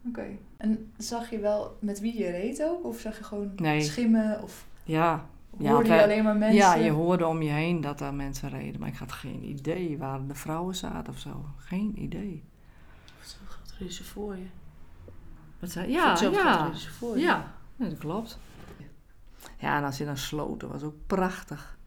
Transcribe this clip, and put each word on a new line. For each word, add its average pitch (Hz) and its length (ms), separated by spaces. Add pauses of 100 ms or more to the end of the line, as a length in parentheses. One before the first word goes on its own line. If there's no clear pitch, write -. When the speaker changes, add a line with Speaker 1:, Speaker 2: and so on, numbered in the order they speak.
Speaker 1:
Oké. 226 180 (320)
En 214 400
zag 233 320
je 220 100
wel 208 420
met 202 180
wie 226 180
je 180 120
reed 226 340
ook? 349 220
Of 226 140
zag 214 180
je - 60
gewoon 208 320
Speaker 2:
Nee. 151 260
Speaker 1:
schimmen? 220 600
Of - 220 (180)
Speaker 2:
Ja. 160 420 (320)
Ja, - 140
Speaker 1:
hoorde 233 180
je 220 60
Speaker 2:
wij 208 80
Speaker 1:
alleen 214 200
maar 214 140
mensen? 214 200
Speaker 2:
Ja, 190 180
je 160 160
hoorde 170 360
om 160 140
je 151 100
heen 160 300
dat 143 180
daar 139 140
mensen 139 360
reden. 143 300
Maar 143 100
ik - 80
had - 140
geen - 320
idee 151 540
waar 135 300
de 139 80
vrouwen 170 400
zaten 170 380
of - 60
zo. - 260 (120)
Geen 202 440
idee. 170 420 (760)
Speaker 3:
Of - 60
zo, - 100 (120)
wat - 320
reden 180 140
ze - 100
voor 202 320
je? 185 100 (1120)
Speaker 2:
Wat 180 120
zei 180 160
Speaker 3:
Of 254 60
Speaker 2:
Ja, 330 160
Speaker 3:
hetzelfde 202 300
Speaker 2:
ja. 330 180
Speaker 3:
wat 156 80
reden - 140
ze - 120
voor 233 260
je? 294 60
Speaker 2:
Ja. 196 300 (220)
Ja, 247 140
dat 156 80
klopt. 196 420 (1160)
Ja, 143 200
en 143 60
als 135 140
je 147 80
naar 143 120
Sloten - 520
was 143 140
ook 151 120 (120)
prachtig. - 800